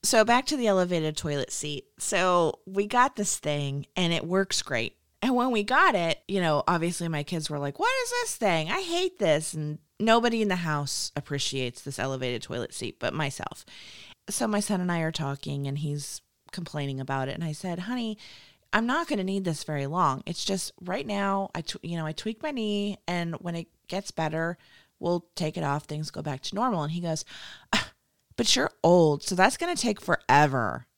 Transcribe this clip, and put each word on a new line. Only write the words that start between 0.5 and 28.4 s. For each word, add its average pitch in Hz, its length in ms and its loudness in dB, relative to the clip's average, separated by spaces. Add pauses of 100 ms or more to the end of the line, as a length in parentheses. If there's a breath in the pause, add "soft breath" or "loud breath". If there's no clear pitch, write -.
the 240 100 2
elevated 180 500 2
toilet 147 360 -2
seat. 147 340 -6 (120)
So 180 680 2
we 196 200 0
got 247 300 2
this 202 220 -2
thing, 143 480 -2 (100)
and 175 160 2
it 165 140 -2
works 190 360 2
great. 117 340 -2 (260)
And 254 120 2
when 247 160 4
we 220 120 2
got 269 320 6
it, 170 340 2
you 190 120 0
know, 156 260 4
obviously 170 420 0
my 151 140 -2
kids 156 260 -4
were 147 100 -4
like, 143 200 -4
"What 466 140 2 (120)
is 480 60 -6
this 480 260 -2
thing? 165 340 2
I 381 100 0
hate 359 380 -2
this." 160 340 2
And 151 260 -6 (200)
nobody 226 420 4
in 214 80 2
the 185 80 2
house 151 600 -2
appreciates 135 680 -4
this 139 160 -10
elevated 127 440 -2
toilet - 300 -8
seat - 260 -8
but - 140 -2
myself. - 520 -6 (640 loud breath)
So 226 180 -2
my 208 140 2
son 202 220 -2
and 180 100 0
I 170 80 0
are 160 120 0
talking, 139 540 -4
and 139 120 -4
he's 147 420 -6 (320)
complaining 139 480 -6
about 135 280 -2
it. 139 60 -6
And 165 100 -6
I 156 80 -4
said, 175 280 -6
"Honey, 220 360 -4 (560 loud breath)
I'm 226 140 4
not 302 220 0
gonna 208 160 0
need 190 200 -2
this 160 200 -2
very 143 220 -2
long. 147 400 2
It's - 180 -6
just 190 360 -2
right 196 260 -4
now, 196 480 -2
I 165 80 -6
tw-, - 200 -10
you 170 140 -6
know, 160 100 -4
I 156 60 -4
tweaked 220 300 -6
my 302 100 -4
knee, 208 540 -2
and 170 340 -2
when 170 160 -6
it 170 100 -8 (220)
gets 190 240 -6
better, 165 440 -2 (440 soft breath)
we'll - 340 0
take 156 220 -2
it 170 80 -2
off. 143 200 -2
Things 151 260 -8
go 156 120 -10
back 143 200 -6
to - 120 -8
normal." 208 300 0
And 151 80 -2
he 170 80 -2
goes, 160 240 -2 (480 loud breath)
"Ah, - 180 0 (460)
but - 200 4